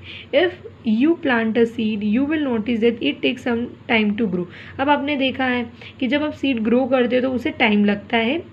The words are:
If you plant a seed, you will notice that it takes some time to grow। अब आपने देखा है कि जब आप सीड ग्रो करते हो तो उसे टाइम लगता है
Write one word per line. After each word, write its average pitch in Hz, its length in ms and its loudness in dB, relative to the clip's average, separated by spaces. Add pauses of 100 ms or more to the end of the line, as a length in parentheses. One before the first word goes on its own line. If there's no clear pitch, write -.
(340)
If 349 160 4 (380)
you 269 280 4 (100)
plant 226 260 2
a 233 120 4
seed, 220 380 -2
you 214 240 2
will 302 220 0
notice 233 300 -2
that 233 240 2
it 285 120 0 (100)
takes 262 200 -2
some 240 200 -2 (260)
time 214 300 2
to 214 100 0
grow। 180 140 -2 (360)
अब 277 80 0
आपने 285 280 0
देखा 262 280 0
है 247 220 -2 (340)
कि 262 60 -2
जब 285 160 0
आप 302 100 -2
सीड 269 260 -2
ग्रो 240 260 2
करते 247 320 2
हो 247 60 2
तो 262 80 0
उसे 254 200 -4
टाइम 208 340 2
लगता 202 320 0
है 240 260 0 (100)